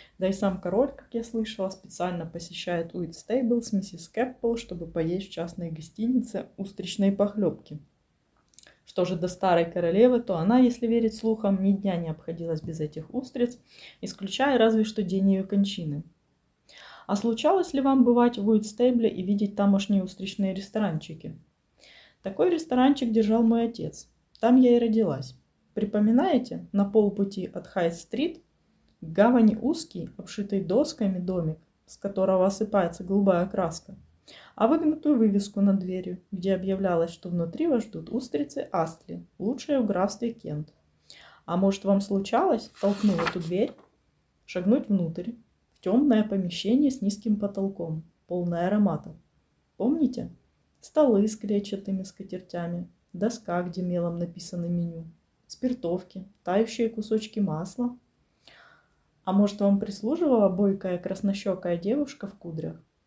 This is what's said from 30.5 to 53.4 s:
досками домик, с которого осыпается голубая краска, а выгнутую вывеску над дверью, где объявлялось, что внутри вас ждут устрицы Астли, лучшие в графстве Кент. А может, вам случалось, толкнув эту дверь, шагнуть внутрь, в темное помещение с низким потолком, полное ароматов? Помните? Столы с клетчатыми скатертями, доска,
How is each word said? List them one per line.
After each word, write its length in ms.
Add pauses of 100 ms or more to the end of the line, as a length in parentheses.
досками 540
домик, 400 (300)
с 100
которого 480
осыпается 580
голубая 440
краска, 480 (600)
а 120
выгнутую 500
вывеску 440
над 180
дверью, 400 (120)
где 220
объявлялось, 560
что 200
внутри 360
вас 200
ждут 260
устрицы 600
Астли, 540 (140)
лучшие 400
в 80
графстве 440
Кент. 440 (720)
А 120
может, 280
вам 160
случалось, 800
толкнув 480
эту 120
дверь, 320 (760)
шагнуть 440
внутрь, 420 (400)
в 100
темное 440
помещение 640
с 100
низким 360
потолком, 640 (240)
полное 400
ароматов? 480 (600)
Помните? 520 (520)
Столы 440
с 120
клетчатыми 640
скатертями, 840 (240)
доска, 500